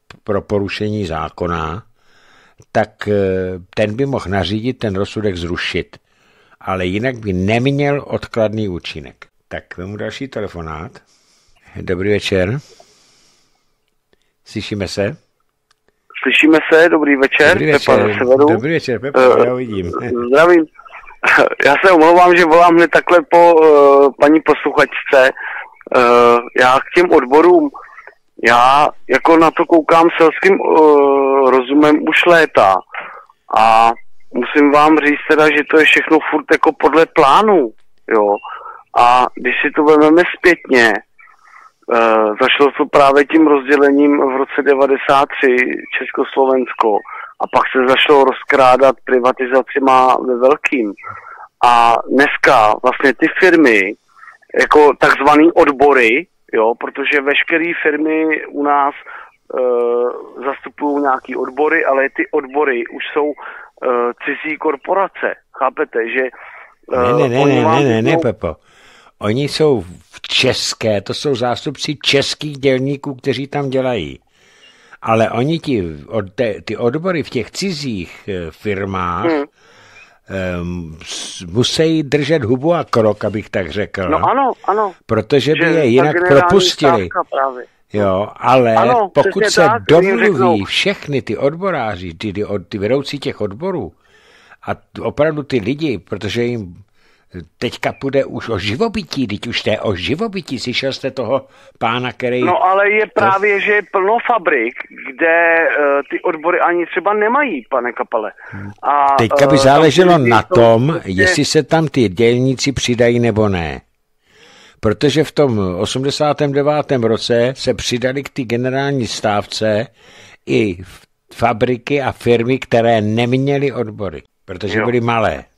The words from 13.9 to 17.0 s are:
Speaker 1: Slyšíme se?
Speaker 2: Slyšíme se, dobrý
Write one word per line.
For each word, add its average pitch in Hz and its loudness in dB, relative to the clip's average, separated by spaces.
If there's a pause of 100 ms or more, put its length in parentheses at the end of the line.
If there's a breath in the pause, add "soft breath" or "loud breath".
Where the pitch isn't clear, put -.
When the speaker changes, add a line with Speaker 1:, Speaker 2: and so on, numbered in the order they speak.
Speaker 1:
Slyšíme 101 -8
se? 104 -4 (1040)
Speaker 2:
Slyšíme 156 2 (140)
se, 160 6
dobrý 147 0